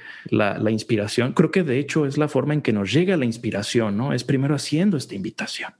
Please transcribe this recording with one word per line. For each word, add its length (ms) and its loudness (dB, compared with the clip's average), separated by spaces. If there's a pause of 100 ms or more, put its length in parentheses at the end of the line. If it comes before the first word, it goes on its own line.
(260)
la, 320 2
la 120 0
inspiración. 640 0
Creo 180 6
que, 140 2
de 160 0
hecho, 260 0
es 120 -2
la 100 2
forma 260 0
en 80 0
que 120 0
nos 180 0
llega 240 2
la 100 0
inspiración, 720 -2
¿no? 160 0
Es 140 -2
primero 280 2
haciendo 440 0
esta 180 -8
invitación. 640 -8